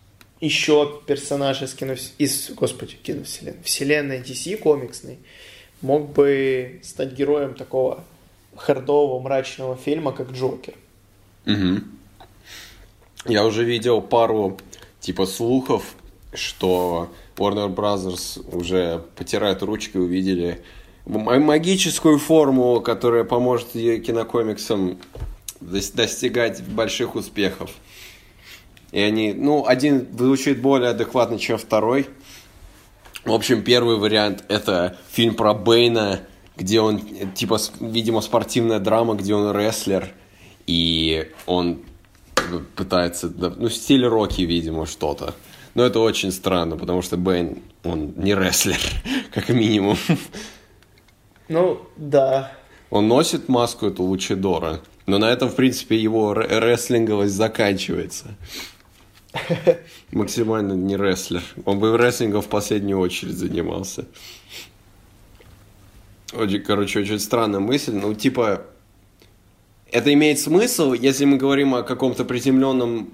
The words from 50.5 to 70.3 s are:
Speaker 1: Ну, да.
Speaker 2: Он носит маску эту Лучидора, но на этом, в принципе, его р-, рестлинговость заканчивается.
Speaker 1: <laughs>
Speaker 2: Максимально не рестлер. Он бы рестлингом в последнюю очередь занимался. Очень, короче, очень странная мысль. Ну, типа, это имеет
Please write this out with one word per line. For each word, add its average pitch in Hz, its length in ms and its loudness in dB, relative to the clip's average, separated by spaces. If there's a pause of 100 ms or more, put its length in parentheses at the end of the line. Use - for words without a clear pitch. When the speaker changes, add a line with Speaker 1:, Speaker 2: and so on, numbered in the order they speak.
Speaker 1:
Ну, 165 320 2 (160)
да. 135 560 2 (380)
Speaker 2:
Он 107 180 4
носит 147 400 2
маску 120 380 2
эту 95 160 -2
Лучидора, 92 800 -2 (260)
но 98 120 2
на 110 120 4
этом, 123 180 2
в 107 60 -6
принципе, 127 420 2
его 110 380 2
р-, 110 260 0
рестлинговость 113 720 2
заканчивается. 101 1000 -2 (1000)
Speaker 1:
<laughs> - 460 0 (340)
Speaker 2:
Максимально 107 640 -2
не 95 220 0
рестлер. 92 460 -2 (220)
Он 98 140 2
бы 110 180 4
рестлингом 113 460 2
в - 60 -10
последнюю 101 500 -2
очередь 90 400 -4
занимался. 85 640 -6 (2250)
Очень, 104 300 -2
короче, 101 380 0
очень 104 180 -2
странная 104 420 0
мысль. 123 320 -2
Ну, 104 220 -2
типа, 110 480 0 (1300)
это 120 240 2
имеет 147 240 4